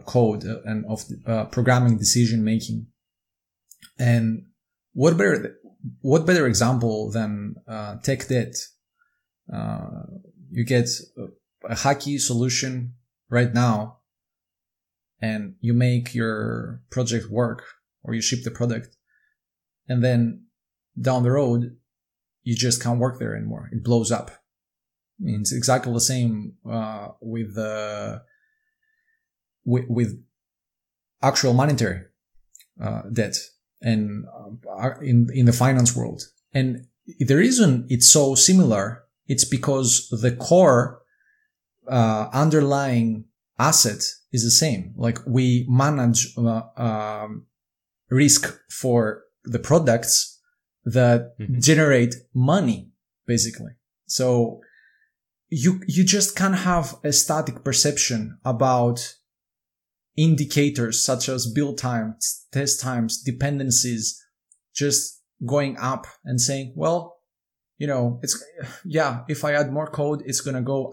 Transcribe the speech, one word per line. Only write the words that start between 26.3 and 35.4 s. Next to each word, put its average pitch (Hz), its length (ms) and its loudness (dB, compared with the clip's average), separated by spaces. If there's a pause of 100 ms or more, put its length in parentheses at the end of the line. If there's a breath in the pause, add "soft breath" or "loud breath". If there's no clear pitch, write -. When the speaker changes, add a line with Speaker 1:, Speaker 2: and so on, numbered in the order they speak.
Speaker 1:
uh, 110 400 -8 (120)
with, 113 340 -8
uh, 107 640 -6 (1400)
with, 123 240 0
with 117 360 -2 (960)
actual 135 320 2
monetary, 120 480 2 (800)
uh, 107 220 -6 (100)
debt 110 220 -2 (460)
and, 107 440 -2 (540)
uh, 123 100 -2 (120)
in, 120 320 6
in 127 120 4